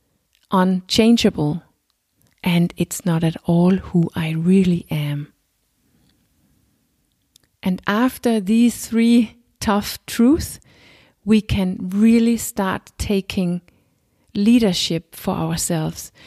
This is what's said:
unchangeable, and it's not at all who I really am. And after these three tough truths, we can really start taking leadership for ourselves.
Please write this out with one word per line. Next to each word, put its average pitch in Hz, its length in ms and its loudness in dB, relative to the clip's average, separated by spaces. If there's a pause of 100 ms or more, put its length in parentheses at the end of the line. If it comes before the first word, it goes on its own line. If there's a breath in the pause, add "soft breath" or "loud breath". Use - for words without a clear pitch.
(500)
unchangeable, 185 1120 2 (800)
and 175 340 0
it's - 300 -6
not 165 180 0
at 160 200 -2
all 175 320 4
who 170 380 -2
I 160 180 -4
really 180 580 2
am. 147 420 -6 (2250)
And 185 240 -2
after 226 540 0
these 226 460 2
three 233 500 2 (240)
tough - 440 -4
truths, - 540 0 (680 soft breath)
we 214 160 2
can 190 380 -2 (120)
really 226 460 2
start 196 600 -6
taking 185 640 -4 (720)
leadership 202 800 0
for - 200 -6
ourselves. 165 760 -6 (160 loud breath)